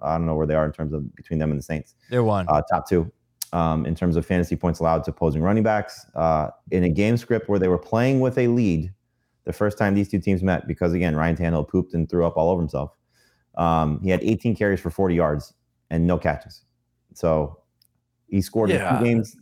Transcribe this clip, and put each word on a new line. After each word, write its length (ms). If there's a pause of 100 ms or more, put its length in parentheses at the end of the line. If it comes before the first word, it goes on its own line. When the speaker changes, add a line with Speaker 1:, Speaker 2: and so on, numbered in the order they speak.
Speaker 1:
I 160
don't 80
know 100
where 120
they 80
are 100
in 80
terms 220
of 200
between 240
them 120
and 80
the 40
Saints. 320 (140)
Speaker 2:
They're 160
one. 240
Speaker 1:
Uh, 220
top 180
two, 240 (400)
um, 320
in 100
terms 220
of 80
fantasy 320
points 240
allowed 240
to 60
opposing 320
running 200
backs. 520
Uh, 340 (220)
in 140
a 40
game 300
script 320
where 80
they 100
were 80
playing 440
with 180
a 80
lead 440 (540)
the 80
first 240
time 180
these 140
two 120
teams 220
met, 240
because, 280
again, 220
Ryan 200
Tannehill 320
pooped 240
and 160
threw 160
up 140
all 120
over 120
himself. 300 (640)
Um, 460
he 60
had 140
eighteen 340
carries 240
for 80
forty 260
yards 380 (380)
and 160
no 100
catches. 460 (500)
So 460 (680)
he 140
scored 300
in 60
Speaker 3:
Yeah. 220
Speaker 1:
two 60
games 380